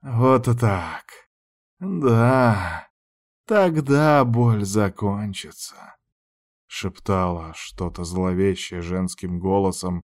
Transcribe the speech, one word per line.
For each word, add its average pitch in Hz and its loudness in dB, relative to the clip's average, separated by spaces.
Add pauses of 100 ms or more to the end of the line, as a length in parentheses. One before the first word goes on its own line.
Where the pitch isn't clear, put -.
Вот 127 2 (140)
так. 95 -2 (720)
Да». 123 2 (600)
«Тогда 151 4
боль 117 2
закончится», — 101 -4 (720)
шептало 90 -4
что-то - -10
зловещее 92 -2
женским 90 -6
голосом 92 -2